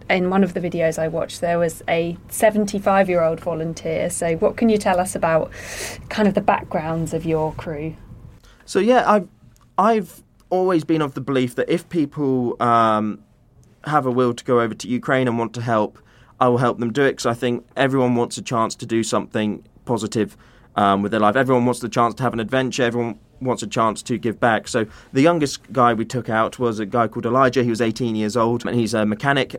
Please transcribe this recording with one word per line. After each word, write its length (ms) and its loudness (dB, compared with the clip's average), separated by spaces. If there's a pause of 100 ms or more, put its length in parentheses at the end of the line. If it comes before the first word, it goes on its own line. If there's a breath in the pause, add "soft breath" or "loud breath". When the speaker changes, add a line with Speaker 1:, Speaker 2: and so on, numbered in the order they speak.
(100)
Speaker 1:
in 180 2
one 160 4
of 80 0
the 80 -6
videos 380 -2
I 100 -2
watched, 320 -6
there 180 0
was 300 -2
a 300 -2 (100)
seventy-five-year-old 1120 2
volunteer. 720 -4
So 260 -2
what 220 0
can 100 4
you 80 4
tell 240 0
us 140 -4
about 360 0 (600 loud breath)
kind 180 2
of 60 2
the 80 2
backgrounds 720 -2
of 100 -4
your 300 0
crew? 420 -8 (680 soft breath)
Speaker 2:
So, 140 -2
yeah, 300 4
I've, 180 4 (500)
I've 440 0 (280)
always 340 2
been 160 2
of 140 -2
the 80 -6
belief 320 0
that 160 -2
if 180 -2
people, 760 -2
um, 580 2 (640)
have 200 0
a 60 -2
will 240 2
to 100 -14
go 160 2
over 140 -2
to 120 -12
Ukraine 400 -2
and 120 0
want 160 -4
to 80 -8
help, 360 -2 (400 soft breath)
I 100 4
will 100 2
help 200 0
them 120 -2
do 120 0
it, 160 2
'cause 80 -6
I 80 0
think 320 -4 (100)
everyone 380 2
wants 240 -2
a 40 -10
chance 340 -2
to 100 -12
do 160 0
something 600 -2 (220)
positive, 540 -2 (360 soft breath)
um, 280 2
with 100 -4
their 80 0
life. 160 2
Everyone 300 2
wants 140 0
the 80 -6
chance 260 0
to 80 -8
have 100 0
an 80 -4
adventure. 420 -2
Everyone 360 -2 (240)
wants 200 -2
a 40 -8
chance 380 -2
to 120 -4
give 240 -4
back. 280 2
So 180 0 (260 loud breath)
the 80 2
youngest 500 2
guy 220 4
we 140 -2
took 240 -6
out 280 0
was 200 -2
a 80 -4
guy 220 0
called 180 -6
Elijah. 360 2
He 60 0
was 140 0
eighteen 340 -2
years 220 -2
old, 280 0
and 80 -2
he's 200 0
a 100 2
mechanic, 540 0